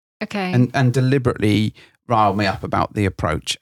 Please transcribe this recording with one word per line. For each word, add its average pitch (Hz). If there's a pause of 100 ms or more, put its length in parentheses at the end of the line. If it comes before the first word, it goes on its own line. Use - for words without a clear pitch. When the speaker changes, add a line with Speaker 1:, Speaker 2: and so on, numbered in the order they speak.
(220)
Speaker 1:
Okay. 196
Speaker 2:
And, 123
and 127
deliberately 123 (340)
rile 107
me 104
up -
about 95
the 104
approach. -